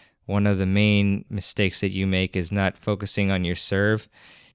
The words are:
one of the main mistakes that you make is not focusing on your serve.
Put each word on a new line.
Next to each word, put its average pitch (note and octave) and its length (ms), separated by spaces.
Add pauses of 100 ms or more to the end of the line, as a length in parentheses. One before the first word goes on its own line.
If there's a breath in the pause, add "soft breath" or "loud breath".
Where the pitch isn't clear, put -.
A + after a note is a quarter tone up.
(260 soft breath)
one G2+ 200
of G2+ 120
the F#2+ 80
main G2+ 640
mistakes G2 520
that G2 100
you F#2+ 160
make F#2 280
is F2 160
not F#2+ 280
focusing G2+ 520
on F#2 140
your F2 120
serve. G#2 520 (460 soft breath)